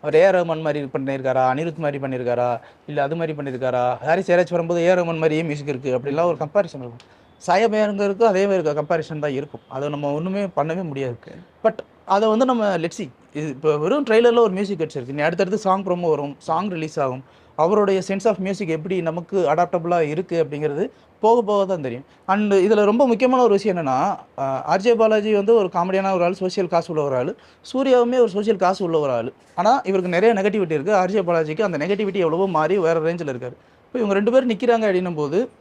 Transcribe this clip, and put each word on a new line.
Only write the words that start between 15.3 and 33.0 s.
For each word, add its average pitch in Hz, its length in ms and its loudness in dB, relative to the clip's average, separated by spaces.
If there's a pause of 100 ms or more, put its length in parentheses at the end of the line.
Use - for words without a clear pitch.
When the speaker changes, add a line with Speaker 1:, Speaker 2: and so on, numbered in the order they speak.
Speaker 1:
சாங் 190 240 0
ப்ரோமோ 180 260 -2
வரும், 143 280 -2
சாங் 175 320 -4
ரிலீஸ் 160 300 -6
ஆகும், 131 240 -4 (320)
அவருடைய 190 520 2
sense 196 180 -4
of 214 100 2
music 190 320 -4
எப்படி 165 340 -4
நமக்கு 170 520 -2
அடாப்டபிளா 175 460 0
இருக்கு 165 440 -2
அப்படிங்கிறது 147 460 -4 (300)
போக 226 220 4
போக 202 240 0
தான் 180 160 -4
தெரியும். 131 240 -8 (220)
And 202 260 2
இதுல 208 320 4
ரொம்ப 240 220 4
முக்கியமான 247 360 2
ஒரு 208 100 6
விஷயம் 196 240 0
என்னன்னா, 156 400 0 (200)
ஆ, 135 240 -4
ஆர் 170 180 0
ஜே 233 160 4
பாலாஜி 220 380 2
வந்து 202 220 4
ஒரு 196 180 4
காமெடியான 190 400 0
ஒரு 175 100 0
ஆள், 180 100 2
சோஷியல் 185 360 -4
காசு 170 220 0
உள்ள 156 120 0
ஒரு 135 120 -2
ஆள், 143 200 -2 (380)
சூர்யாவுமே 254 460 2
ஒரு 226 100 4
சோஷியல் 202 280 0
காசு 190 260 0
உள்ள 165 160 0
ஒரு 143 120 0
ஆள். 120 220 -4 (220)
ஆனா 220 280 2
இவருக்கு 185 280 0
நிறைய 208 300 4
நெகட்டிவிட்டி 196 300 0
இருக்கு. 160 240 0
ஆர் 185 160 2
ஜே 214 80 0
பாலாஜிக்கு 165 420 0
அந்த 180 160 -2
நெகட்டிவிட்டி 190 400 -2
எவ்வளவோ 175 300 0
மாறி 165 300 0
வேற 165 220 2
ரேஞ்சில் 165 340 -4